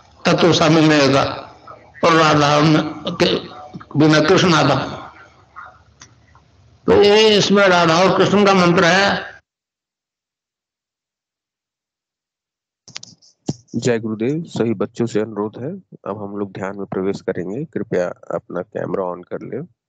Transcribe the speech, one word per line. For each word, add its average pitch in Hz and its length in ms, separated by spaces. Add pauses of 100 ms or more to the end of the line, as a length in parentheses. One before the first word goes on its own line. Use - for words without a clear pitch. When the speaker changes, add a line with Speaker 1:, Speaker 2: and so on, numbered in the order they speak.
(240)
Speaker 1:
तत्व 175 280
शामिल 160 360
नहीं 147 200
होगा, 135 140 (800)
और 170 80
राधा 151 480 (500)
के 180 240 (640)
बिना 151 220
कृष्ण 170 340
आधा। 139 380 (1900)
तो 202 160
ये 208 360
इसमें 196 300
राधा 175 260
और 180 240
कृष्ण 190 280
का 196 80
मंत्र 175 300
है। 185 360 (4000)
Speaker 2:
जय 120 220
गुरुदेव। 113 500
सभी 113 260
बच्चों 101 320
से 107 140
अनुरोध 107 320 (100)
है, 143 80 (360)
अब 101 160
हम 101 140
लोग 101 160
ध्यान 98 240
में 98 100
प्रवेश 98 340
करेंगे। 98 440
कृपया 92 440
अपना - 520
कैमरा 90 540
on 90 100
कर - 180
लें 104 240 (220)